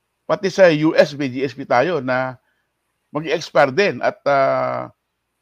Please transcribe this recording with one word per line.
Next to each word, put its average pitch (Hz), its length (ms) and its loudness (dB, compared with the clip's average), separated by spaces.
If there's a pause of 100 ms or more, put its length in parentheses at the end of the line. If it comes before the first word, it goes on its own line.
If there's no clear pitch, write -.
(240)
Pati 160 240 -4
sa 180 220 6
U 151 260 2
S, 151 220 4
may 143 100 -4
G 127 160 -4
S 135 80 -6
P 135 160 -14
tayo 143 320 2
na 127 380 -4 (760)
mag-expire 151 640 0
din 165 260 0
at, 123 240 -2
ah, 131 640 0 (540)